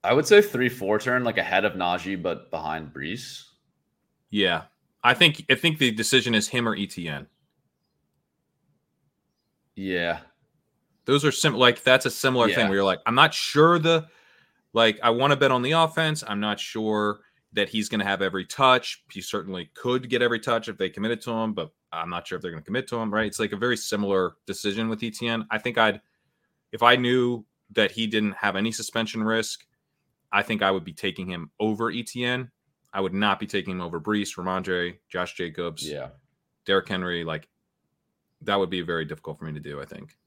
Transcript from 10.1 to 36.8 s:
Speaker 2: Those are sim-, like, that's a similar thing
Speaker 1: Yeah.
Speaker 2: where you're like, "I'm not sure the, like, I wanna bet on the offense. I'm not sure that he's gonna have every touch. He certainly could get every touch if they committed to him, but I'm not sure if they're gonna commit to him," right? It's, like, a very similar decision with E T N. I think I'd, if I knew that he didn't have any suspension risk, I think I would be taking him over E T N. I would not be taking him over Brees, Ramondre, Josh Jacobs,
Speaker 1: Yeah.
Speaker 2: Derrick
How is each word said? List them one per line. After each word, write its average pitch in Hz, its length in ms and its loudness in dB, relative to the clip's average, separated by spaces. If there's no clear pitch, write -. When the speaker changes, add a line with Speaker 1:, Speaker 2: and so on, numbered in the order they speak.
Speaker 2:
Those 143 200 2
are 143 80 4
sim-, 143 220 0
like, 123 280 6
that's 131 240 6
a 123 40 0
similar 127 380 2
thing 98 100 2
Speaker 1:
Yeah. 117 100 4
Speaker 2:
where 98 80 2
you're 98 80 2
like, 92 220 2
"I'm 117 100 0
not 151 180 6
sure 165 440 4
the, 160 280 2
like, 113 300 4
I 117 80 6
wanna 135 260 4
bet 135 140 4
on 123 120 2
the 135 100 0
offense. 160 540 2
I'm 104 140 -4
not 104 200 -2
sure 107 600 -2
that 104 140 0
he's 110 200 -2
gonna 104 160 -2
have 98 180 0
every 92 220 -2
touch. - 680 2
He 95 100 -12
certainly 92 540 -8
could 123 340 -4
get 120 140 0
every 117 160 2
touch 113 300 -2
if 95 100 -12
they 92 120 -2
committed 110 320 -4
to 120 100 -8
him, 113 220 -4
but 80 180 -6
I'm 82 180 -6
not 85 160 -8
sure 90 100 -8
if 78 60 -8
they're 90 100 -8
gonna 80 100 -12
commit 127 260 -4
to 120 80 -6
him," 113 160 -4
right? 107 140 0
It's, 101 140 -6
like, 107 120 0
a 101 40 -6
very 120 200 0
similar 98 600 0
decision 104 420 -4
with 110 140 -6
E 117 80 -6
T 117 160 -8
N. 113 240 -4
I 110 80 -2
think 117 180 -4
I'd, 107 240 2
if 113 140 -2
I 123 100 10
knew 123 500 0
that 104 180 4
he 113 160 -4
didn't 107 260 0
have 98 220 -2
any 104 160 -2
suspension 110 540 -6
risk, 110 400 -2
I 101 120 2
think 107 180 -2
I 98 100 2
would 92 140 -2
be 85 80 -14
taking 92 340 -6
him 85 320 -10
over 110 320 -2
E 113 120 -8
T 123 200 -10
N. 123 280 -4
I 98 80 -2
would 92 140 -2
not 98 260 2
be 107 60 -4
taking 95 300 -4
him 90 40 -6
over 85 180 -6
Brees, 104 380 -4
Ramondre, 92 640 -4
Josh 90 260 -6
Jacobs, 82 540 -8
Speaker 1:
Yeah. 69 220 -10
Speaker 2:
Derrick 98 200 2